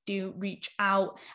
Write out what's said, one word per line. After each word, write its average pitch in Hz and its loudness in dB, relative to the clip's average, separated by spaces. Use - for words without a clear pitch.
do 190 -2
reach 196 -6
out. 196 2